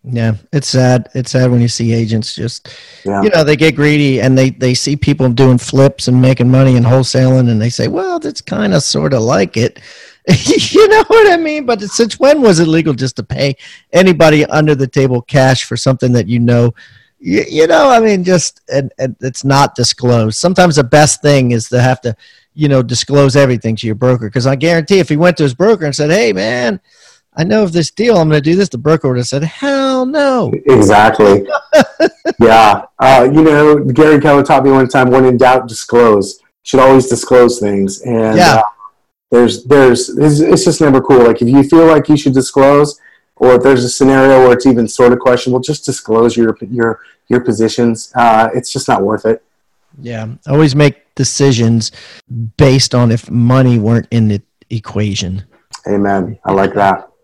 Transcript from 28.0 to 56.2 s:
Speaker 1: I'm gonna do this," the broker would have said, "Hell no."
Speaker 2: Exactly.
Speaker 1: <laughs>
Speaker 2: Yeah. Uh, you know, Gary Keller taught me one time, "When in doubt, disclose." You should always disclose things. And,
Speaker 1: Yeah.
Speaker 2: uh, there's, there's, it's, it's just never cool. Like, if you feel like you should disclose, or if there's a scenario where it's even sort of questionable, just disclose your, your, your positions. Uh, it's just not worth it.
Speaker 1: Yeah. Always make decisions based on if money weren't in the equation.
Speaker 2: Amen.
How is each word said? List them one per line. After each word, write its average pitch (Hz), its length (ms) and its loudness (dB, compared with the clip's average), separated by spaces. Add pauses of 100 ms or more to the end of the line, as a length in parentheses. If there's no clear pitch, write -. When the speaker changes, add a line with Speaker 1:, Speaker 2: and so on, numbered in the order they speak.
Speaker 1:
I'm 160 100 0
gonna 151 140 0
do 165 140 0
this," 196 120 0
the - 80 -12
broker 147 320 -2
would 127 80 -2
have 123 100 -4
said, 139 160 -6
"Hell 269 600 -4
no." 262 480 -2 (140)
Speaker 2:
Exactly. 107 840 4
Speaker 1:
<laughs> - 60 -4 (840)
Speaker 2:
Yeah. 113 440 4 (160)
Uh, 131 340 4
you 156 100 4
know, 151 360 4
Gary 147 420 2
Keller 143 220 2
taught 139 220 2
me 139 60 4
one 131 180 2
time, 127 220 0
"When 131 140 4
in 127 140 2
doubt, 127 280 2
disclose." 113 760 0
You - 20 -20 (220)
should - 160 0
always 131 260 4
disclose 120 520 2
things. 98 440 -4
And, 113 340 -2
Speaker 1:
Yeah. 165 200 2
Speaker 2:
uh, 110 60 2 (680)
there's, 120 340 2
there's, 127 460 2
it's, 151 300 0
it's 170 240 2
just 165 160 -2
never 135 200 2
cool. 131 240 4
Like, 113 160 2
if 120 80 0
you 139 140 4
feel 165 240 4
like 156 220 2
you 151 80 4
should 143 180 -2
disclose, 139 640 0 (360)
or 123 180 4
if 123 80 2
there's 127 220 2
a 123 40 -6
scenario 135 560 2
where 123 80 6
it's 123 140 0
even 120 220 2
sort 123 240 2
of 123 80 0
questionable, 123 400 -2
just 147 240 -8
disclose 117 520 -2
your, 113 200 0 (140)
your, 117 300 -4 (280)
your 123 120 0
positions. 113 760 -4
Uh, 113 400 2
it's - 180 -8
just 131 160 -8
not 104 140 -2
worth 104 240 -4
it. 113 160 -2 (580)
Speaker 1:
Yeah. 113 280 -12 (180)
Always 143 300 0
make 147 380 -2
decisions 117 760 -2 (680)
based 135 380 0
on 120 160 0
if - 200 -6
money 123 480 0
weren't 113 320 -2
in 113 180 0
the 104 140 -4 (280)
equation. 98 720 -8 (440)
Speaker 2:
Amen. 101 560 -4